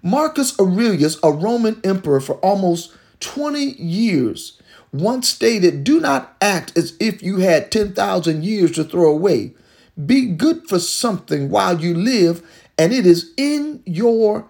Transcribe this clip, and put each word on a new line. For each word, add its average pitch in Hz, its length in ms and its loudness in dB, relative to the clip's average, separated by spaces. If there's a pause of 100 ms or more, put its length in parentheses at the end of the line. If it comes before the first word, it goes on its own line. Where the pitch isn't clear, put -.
Marcus 277 560 -4
Aurelius, 185 640 0
a 156 120 4
Roman 220 500 -2
emperor 175 380 0
for 139 140 -6
almost 185 560 -2 (280)
twenty 285 520 -4
years, 170 840 -2 (360)
once 220 340 -2
stated, 180 560 2
"Do 294 160 4
not 139 420 -2
act 190 360 0
as 170 200 -2
if 214 240 -4
you 185 180 -4
had 175 320 2
ten 208 200 0
thousand 175 540 -2
years 190 260 2
to 156 140 -4
throw 165 260 2
away. 151 440 0 (480)
Be 254 220 2
good 254 440 -2
for 180 100 0
something 160 720 -4
while 185 320 0
you 170 120 -2
live, 175 480 0 (360)
and 165 160 4
it 254 120 2
is 170 300 4
in 294 500 -4
your 220 640 0